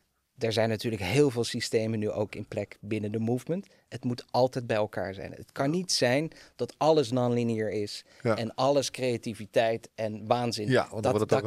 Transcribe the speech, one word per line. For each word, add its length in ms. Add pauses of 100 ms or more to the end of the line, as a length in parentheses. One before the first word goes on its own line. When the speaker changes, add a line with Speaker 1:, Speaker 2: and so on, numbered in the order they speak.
(380)
Speaker 1:
er 140
zijn 160
natuurlijk 340
heel 280
veel 140
systemen 540
nu 120
ook 240
in 140
plek 320
binnen 320
de 60
movement. 480 (220)
Het 160
moet 260
altijd 360
bij 100
elkaar 380
zijn. 180
Het 200
kan 180
niet 220
zijn 380 (260)
dat 220
alles 320
non-lineair 600
is 340 (180)
Speaker 2:
Ja. 140
Speaker 1:
en 180
alles 360
creativiteit 1040
en 320
waanzin. 420
Speaker 2:
Ja, 220
want 0
dan 120
Speaker 1:
Dat, 100
Speaker 2:
wordt 180
het 0
Speaker 1:
dat 80
Speaker 2:
ook 80